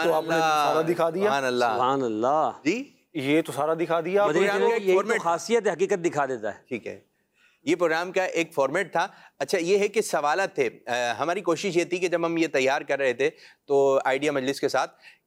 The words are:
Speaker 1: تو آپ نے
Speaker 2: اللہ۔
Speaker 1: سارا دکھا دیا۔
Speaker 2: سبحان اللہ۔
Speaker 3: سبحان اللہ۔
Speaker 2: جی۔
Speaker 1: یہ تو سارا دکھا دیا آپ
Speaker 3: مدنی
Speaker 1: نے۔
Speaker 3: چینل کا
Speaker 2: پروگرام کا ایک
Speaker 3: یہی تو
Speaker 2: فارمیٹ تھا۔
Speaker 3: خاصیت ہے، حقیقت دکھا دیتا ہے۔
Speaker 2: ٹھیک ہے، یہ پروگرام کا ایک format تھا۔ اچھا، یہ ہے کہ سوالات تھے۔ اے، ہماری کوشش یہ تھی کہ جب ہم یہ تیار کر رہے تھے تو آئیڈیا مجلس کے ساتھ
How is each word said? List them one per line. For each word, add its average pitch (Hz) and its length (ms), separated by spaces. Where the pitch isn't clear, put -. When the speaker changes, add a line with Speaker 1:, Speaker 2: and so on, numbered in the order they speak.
Speaker 1:
تو 170 80
آپ 156 120
نے 160 100
Speaker 2:
اللہ۔ 165 100
Speaker 1:
سارا 151 360
دکھا 165 300
دیا۔ 180 120
Speaker 2:
سبحان 139 220
اللہ۔ 123 200
Speaker 3:
سبحان 123 380
اللہ۔ 123 480
Speaker 2:
جی۔ 220 280
Speaker 1:
یہ 147 280
تو 151 100
سارا 147 220
دکھا 165 260
دیا 185 220
آپ 202 60
Speaker 3:
مدنی 151 120
Speaker 1:
نے۔ 196 60
Speaker 3:
چینل 202 60
کا 202 60
Speaker 2:
پروگرام 226 120
کا 233 40
ایک 202 140
Speaker 3:
یہی 180 80
تو 196 60
Speaker 2:
فارمیٹ 214 200
تھا۔ 170 80
Speaker 3:
خاصیت 202 360
ہے، 196 60
حقیقت 180 320
دکھا 147 220
دیتا 107 280
ہے۔ - 140
Speaker 2:
ٹھیک 117 180
ہے، 95 140
یہ 151 140
پروگرام 170 360
کا 190 120
ایک 165 300
format 151 380
تھا۔ 170 140
اچھا، 147 200
یہ 175 200
ہے 208 100
کہ 214 120
سوالات 165 540
تھے۔ 135 120
اے، 120 520
ہماری 170 220
کوشش 170 360
یہ 170 80
تھی 160 140
کہ 180 100
جب 170 180
ہم 165 100
یہ 165 100
تیار 143 360
کر 147 160
رہے 135 140
تھے 135 180
تو 139 400
آئیڈیا 139 280
مجلس 139 280
کے 139 80
ساتھ 143 280